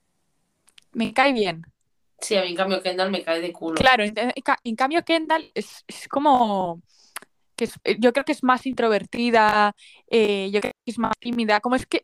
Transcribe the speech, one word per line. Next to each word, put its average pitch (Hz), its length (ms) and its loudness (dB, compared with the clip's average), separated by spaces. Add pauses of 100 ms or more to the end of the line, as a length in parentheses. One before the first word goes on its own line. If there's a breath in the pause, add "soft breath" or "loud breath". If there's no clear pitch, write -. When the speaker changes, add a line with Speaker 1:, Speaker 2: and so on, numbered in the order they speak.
(920)
Speaker 1:
Me 226 200 -4
cae 269 200 2
bien. 185 300 -2 (580)
Speaker 2:
Sí, - 160 -2
a 185 60 2
mí 180 60 -4
en 170 80 -6
cambio 190 260 -2
Kendall 185 280 -2
me 180 120 -4
cae 165 180 -2
de 175 120 -6
culo. 165 240 -6
Speaker 1:
Claro, 254 260 4
en, 208 160 -2
en 247 140 -2 (100)
ca-, - 220 0
en 226 100 -6
cambio 285 300 0
Kendall 320 500 -2
es, - 320 -10
es - 220 -18
como... 214 760 0 (720 soft breath)
Que - 120 -4
es, - 80 -10 (100)
eh, 214 160 0
yo 240 120 6
creo 269 120 0
que 311 80 -2
es - 100 -4
más 254 240 0
introvertida, 220 1080 2 (340 soft breath)
eh, 208 440 2
yo 208 80 2
creo 247 120 -4 (120)
que 247 60 -8
es 220 80 -8
más 220 220 0
tímida, 226 400 0
como 247 160 0
es 254 100 -4
que, - 180 -2